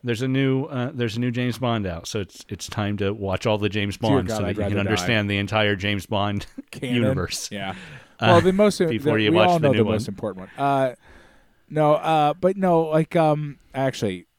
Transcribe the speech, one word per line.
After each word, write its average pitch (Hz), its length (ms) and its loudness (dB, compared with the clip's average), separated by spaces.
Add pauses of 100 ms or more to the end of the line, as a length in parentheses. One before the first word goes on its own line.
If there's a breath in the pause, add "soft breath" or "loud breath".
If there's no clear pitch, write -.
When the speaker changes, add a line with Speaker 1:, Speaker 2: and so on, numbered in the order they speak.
Speaker 1:
there's 120 200 -4
a 131 60 -2
new, 131 360 0
uh, 127 280 -6
there's 117 240 -4
a 120 40 -4
new 123 100 -2
James 123 280 -4
Bond 117 280 -2
out, 82 220 -8
so 107 120 -4
it's, - 280 -12
it's - 200 -10
time 104 300 -4
to 101 140 -2
watch 98 340 -4
all 107 120 2
the 104 100 0
James 101 300 -4
Speaker 2:
Dear 110 120 0
Speaker 1:
Bonds 127 200 2
Speaker 2:
God, 107 80 -2
Speaker 1:
so 104 40 -2
that 101 60 -2
Speaker 2:
I'd - 20 -2
Speaker 1:
you 101 60 -2
can 104 80 -4
Speaker 2:
rather 101 120 -2
die. 104 40 0
Speaker 1:
understand 101 500 0
the 101 80 0
entire 104 380 0
James 98 300 -4
Bond 101 400 -2 (120)
<laughs> - 120 -20
Speaker 2:
Canon? 123 260 -6
Speaker 1:
universe. 113 560 -2
Speaker 2:
Yeah. 98 200 -8 (460 loud breath)
Speaker 1:
Uh, 113 140 0
Speaker 2:
Well, 170 80 8
the 180 120 4
most, 202 280 4
Speaker 1:
before 135 380 0
Speaker 2:
the, 107 60 2
Speaker 1:
you 104 60 6
Speaker 2:
we - 60 4
Speaker 1:
watch - 140 6
Speaker 2:
all 170 80 4
Speaker 1:
the 151 100 2
Speaker 2:
know 131 40 4
Speaker 1:
new 117 60 4
Speaker 2:
the 113 60 6
Speaker 1:
one. 104 100 0
Speaker 2:
most 107 140 -4
important 95 480 -8
one. 139 100 0
Uh, 135 280 2 (760 soft breath)
no, 151 240 4
uh, 151 400 2
but 190 220 0
no, 180 260 4
like, 160 340 0
um, 151 420 0 (160)
I 135 60 -4
actually 104 460 -2 (120)